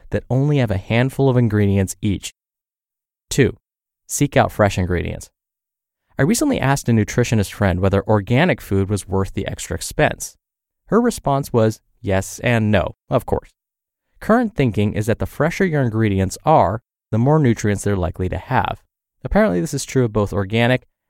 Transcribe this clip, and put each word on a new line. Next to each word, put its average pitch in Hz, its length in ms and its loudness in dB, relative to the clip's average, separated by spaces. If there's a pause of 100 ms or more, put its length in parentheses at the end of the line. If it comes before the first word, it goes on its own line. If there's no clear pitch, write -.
(100)
that - 180 -4
only 143 300 2
have 120 120 0
a 95 60 -2
handful 131 540 0
of 123 80 4
ingredients 101 640 2
each. - 320 -4 (960)
Two, - 260 2 (500)
seek - 300 -2
out 107 160 4
fresh 104 240 2
ingredients. 85 540 -4 (880)
I - 60 2
recently 247 360 0
asked 135 300 0
a - 20 4
nutritionist 110 600 0
friend 90 280 0
whether 98 260 0
organic 113 540 2
food 98 300 -2
was 104 180 -4
worth 95 240 -2
the - 140 -6
extra - 280 -8
expense. - 640 -4 (520)
Her 208 120 2
response 143 540 -2
was 113 260 2 (220)
yes 95 380 -2
and 113 300 0
no, 98 260 0 (120)
of 131 160 0
course. - 260 -4 (720)
Current 226 340 -2
thinking 107 380 0
is 104 140 -4
that 107 140 -2
the 95 60 -6
fresher - 380 -2
your 156 160 -2
ingredients 104 640 0
are, 117 380 2 (300)
the 107 60 0
more 143 200 2
nutrients 110 440 2
they're 101 140 0
likely 90 320 -4
to 85 80 -6
have. - 460 -4 (420)
Apparently, 190 340 2
this 165 140 -4
is 135 140 -6
true 127 180 0
of 110 80 -2
both 104 220 0
organic 113 500 0 (260)